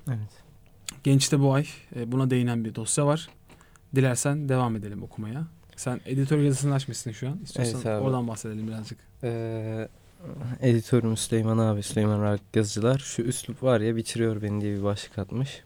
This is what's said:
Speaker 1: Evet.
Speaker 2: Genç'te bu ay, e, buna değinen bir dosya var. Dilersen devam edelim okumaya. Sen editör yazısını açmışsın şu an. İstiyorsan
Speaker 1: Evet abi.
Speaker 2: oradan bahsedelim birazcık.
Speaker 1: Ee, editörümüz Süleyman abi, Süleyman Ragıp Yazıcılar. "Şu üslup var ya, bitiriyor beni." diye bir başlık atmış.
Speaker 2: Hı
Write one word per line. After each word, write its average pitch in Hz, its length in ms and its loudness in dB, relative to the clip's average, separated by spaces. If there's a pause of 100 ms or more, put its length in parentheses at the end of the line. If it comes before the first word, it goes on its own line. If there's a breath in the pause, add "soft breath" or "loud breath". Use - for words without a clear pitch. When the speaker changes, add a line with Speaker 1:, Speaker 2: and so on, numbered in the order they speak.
Speaker 1:
Evet. 107 380 -6 (580)
Speaker 2:
Genç'te 139 360 4
bu 139 140 4
ay, 143 120 2 (300)
e, 120 160 -6
buna 131 180 2
değinen 120 360 2
bir 110 100 -6
dosya 113 300 0
var. 156 240 0 (680 soft breath)
Dilersen 135 540 2
devam 127 260 2
edelim 101 280 -8
okumaya. 113 440 -8 (280)
Sen - 300 -6
editör 139 360 2
yazısını 139 320 2
açmışsın 127 380 -4
şu 123 180 -8
an. 175 140 -6
İstiyorsan 120 320 -4
Speaker 1:
Evet 120 120 -6
abi. 107 160 0
Speaker 2:
oradan 127 240 0
bahsedelim 110 400 -8
birazcık. 110 320 -10 (240)
Speaker 1:
Ee, 113 640 -4 (760)
editörümüz 117 580 4
Süleyman 113 380 2
abi, 107 260 4
Süleyman 107 380 2
Ragıp 104 340 0
Yazıcılar. 110 440 2
"Şu - 220 -6
üslup 117 420 -6
var 123 180 4
ya, 113 140 2
bitiriyor 113 460 0
beni." 104 200 -2
diye 104 160 -2
bir 98 60 -2
başlık 104 360 -2
atmış. 120 300 -4
Speaker 2:
Hı - 60 -14 (100)